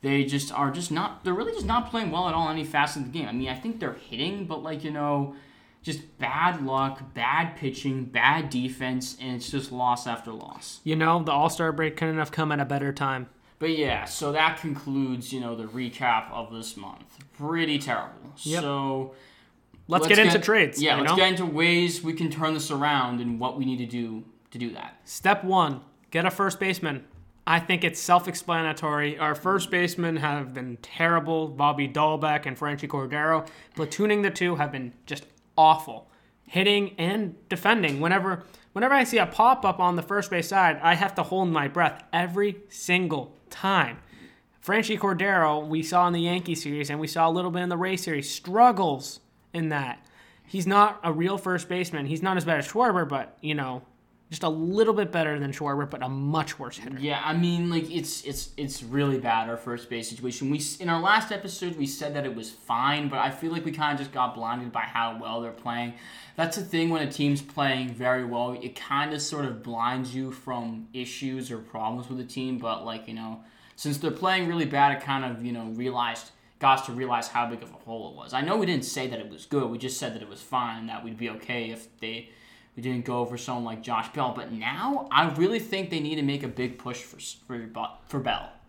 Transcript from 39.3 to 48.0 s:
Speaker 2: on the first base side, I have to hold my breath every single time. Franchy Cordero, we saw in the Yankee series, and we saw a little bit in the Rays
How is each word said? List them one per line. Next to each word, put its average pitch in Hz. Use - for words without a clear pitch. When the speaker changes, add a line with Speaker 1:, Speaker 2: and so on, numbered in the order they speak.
Speaker 2:
on 180
the 165
first 202
base 170
side, 175
I 165
have 190
to 180
hold 185
my 147
breath 165
every 180
single 165
time. 175
Franchy 214
Cordero, 175
we 156
saw 180
in 175
the 170
Yankee 175
series, 147
and 147
we 156
saw 165
a 165
little 180
bit 180
in 180
the 175
Rays 185